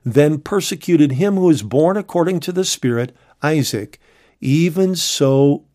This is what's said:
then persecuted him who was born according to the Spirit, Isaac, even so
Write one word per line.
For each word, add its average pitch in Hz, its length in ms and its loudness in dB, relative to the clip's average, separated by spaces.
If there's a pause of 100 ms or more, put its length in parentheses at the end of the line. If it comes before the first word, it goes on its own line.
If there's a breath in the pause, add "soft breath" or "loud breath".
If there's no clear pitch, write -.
then 147 360 2
persecuted 165 760 0
him 196 220 0
who 185 100 0
was 147 180 2
born 151 340 0
according 180 440 -2
to 180 100 -8
the 185 140 -2
Spirit, 123 500 -4 (260 soft breath)
Isaac, 143 580 -4 (400 soft breath)
even 170 560 0
so 139 800 0